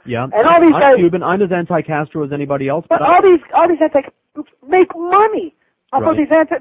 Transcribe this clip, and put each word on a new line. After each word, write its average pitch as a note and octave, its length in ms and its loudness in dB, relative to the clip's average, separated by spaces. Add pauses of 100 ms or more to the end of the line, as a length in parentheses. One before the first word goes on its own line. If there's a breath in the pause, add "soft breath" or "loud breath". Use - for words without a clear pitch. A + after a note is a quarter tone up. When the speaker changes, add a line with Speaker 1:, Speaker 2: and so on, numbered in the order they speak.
Speaker 1:
Yeah. A#2+ 180 -6
Speaker 2:
And G#3 240 0
all E4+ 140 4
these E4 120 6
Speaker 1:
I'm F#3 80 0
Speaker 2:
guys C#4 160 4
Speaker 1:
Cuban. F3 260 0
I'm F#3 180 -2
as F#3 100 -2
anti-Castro D#3+ 720 -4
as C#3 80 -8
anybody C#3 380 -4
else, D#3+ 200 -4
Speaker 2:
But E4 100 0
Speaker 1:
but C#4+ 100 -2
I F4 60 4
Speaker 2:
all F#4 60 4
these, F#4 220 4 (100)
all E4 140 2
these D#4+ 160 0
anti D4 240 -2 (260)
groups - 180 -16 (160)
make F4+ 280 2
money F#4 580 -2 (380)
off A3 100 -2
of D#4 140 0
Speaker 1:
Right. - 20 -6
Speaker 2:
these C#4+ 140 -2
anti, D#4+ 300 0